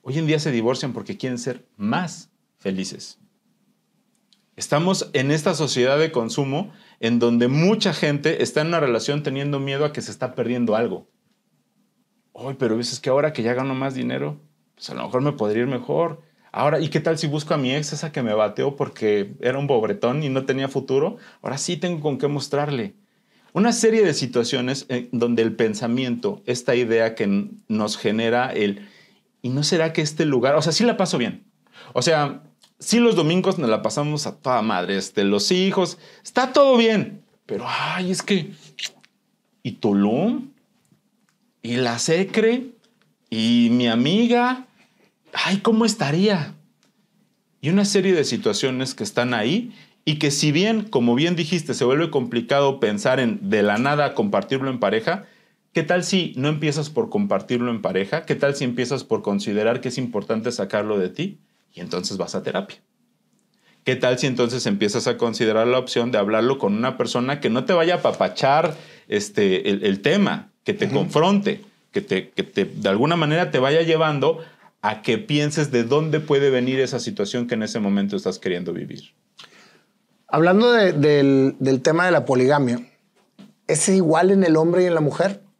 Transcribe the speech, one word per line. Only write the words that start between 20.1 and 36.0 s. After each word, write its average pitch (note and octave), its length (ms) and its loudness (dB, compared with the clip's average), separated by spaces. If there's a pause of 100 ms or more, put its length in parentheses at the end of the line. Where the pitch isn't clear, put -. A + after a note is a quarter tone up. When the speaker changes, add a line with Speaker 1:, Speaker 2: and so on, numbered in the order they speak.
Speaker 1:
y D3 80 -2
no C3 160 -2
tenía C3+ 220 -2
futuro? C#3 500 -2 (240)
Ahora B2 160 -6
sí F3 200 -6
tengo F3 240 -4
con C#3+ 180 -2
qué D3+ 80 -2
mostrarle". C#3 680 -4 (600)
Una A3+ 180 2
serie A3 320 4
de E3 100 4
situaciones B2 760 -2
en B2 220 -6
donde A#2+ 320 0
el G#2 120 0
pensamiento, A#2 880 -2
esta B2+ 300 -2
idea A2+ 400 2
que A2+ 100 -4
n-, G2+ 260 0 (160)
nos G#2+ 300 -2
genera A#2 540 0
el, G2+ 360 -2 (540)
"¿y B2 80 -6
no C#3 140 -2
será D#3+ 300 0
que E3 80 0
este D#3 240 -2
lugar?". C3+ 300 2
O D3 60 4
sea, D#3+ 100 0
sí G3 120 0
la A#3 140 2
paso F3+ 220 0
bien. G#2+ 240 -4 (500)
O B2 80 0
sea, D3+ 400 0 (380)
sí A3+ 200 2
los A#3 160 6
domingos E3+ 440 2
nos B2+ 100 0
la G#2+ 140 2
pasamos D3 420 -2
a - 120 -8
toda B2+ 260 0
madre, G2 340 -2
este, G2+ 260 -2
los G2+ 280 2
hijos, F#3 480 0 (240)